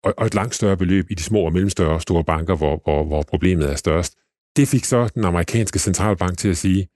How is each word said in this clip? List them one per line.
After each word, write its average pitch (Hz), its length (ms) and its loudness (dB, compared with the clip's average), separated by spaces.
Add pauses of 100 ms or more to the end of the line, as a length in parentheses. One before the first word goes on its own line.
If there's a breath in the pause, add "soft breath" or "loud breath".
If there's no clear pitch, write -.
Og, - 140 0
og 110 80 0
et 110 80 -2
langt 104 220 -2
større 98 220 2
beløb 92 340 0
i - 20 -4
de 80 100 -8
små 107 220 0
og 80 80 0
mellemstore, 87 480 0
store 85 220 0
banker, 82 320 0
hvor, 76 280 -2
hvor, 76 200 0
hvor 76 180 -2
problemet 78 500 0
er 69 40 -4
størst. 82 400 -2 (400)
Det 143 120 4
fik 123 180 0
så 120 300 0
den 110 100 0
amerikanske 90 540 0
centralbank 92 580 0
til 104 120 -2
at 85 80 0
sige 95 380 0